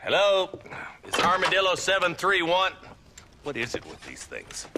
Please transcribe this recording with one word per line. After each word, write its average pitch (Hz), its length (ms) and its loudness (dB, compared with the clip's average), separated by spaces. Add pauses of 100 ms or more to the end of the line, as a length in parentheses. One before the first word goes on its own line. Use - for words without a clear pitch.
Hello? 190 480 2 (560)
It's - 140 -4
Armadillo 185 560 4
seven 180 400 2
three 190 260 2
one. 175 320 2 (680)
What 143 140 -6
is 117 180 -4
it 98 100 -6
with 78 220 -18
these 65 160 -16
things? - 560 -14